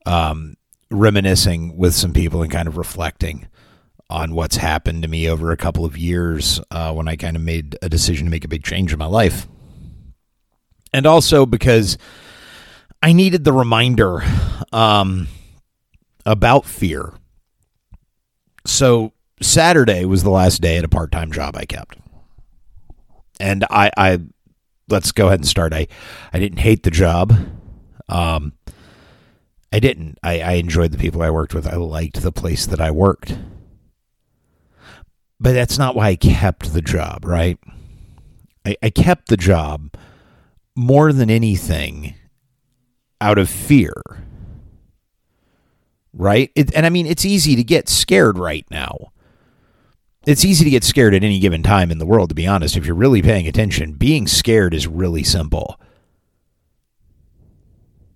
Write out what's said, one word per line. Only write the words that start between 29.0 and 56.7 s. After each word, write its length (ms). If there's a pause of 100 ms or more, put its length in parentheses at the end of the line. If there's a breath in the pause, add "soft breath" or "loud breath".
I 80
didn't. 420
I, 200
I 140
enjoyed 360
the 60
people 240
I 80
worked 240
with. 120
I 120
liked 440
the 120
place 320
that 160
I 100
worked. 460 (2000 soft breath)
But 140
that's 240
not 180
why 140
I 80
kept 560
the 80
job, 420
right? 340 (1080 soft breath)
I, 180
I 60
kept 400
the 80
job 580 (800 soft breath)
more 380
than 180
anything 840 (1040)
out 180
of 120
fear, 420 (2250 loud breath)
right? 420
It, 180
and 120
I 40
mean, 160
it's 200
easy 320
to 60
get 260
scared 480
right 340
now. 400 (1120)
It's 200
easy 180
to 60
get 160
scared 280
at 120
any 140
given 220
time 300
in 60
the 80
world, 240
to 60
be 120
honest. 300
If 80
you're 100
really 260
paying 260
attention, 440
being 360
scared 460
is 140
really 360
simple. 540 (2500)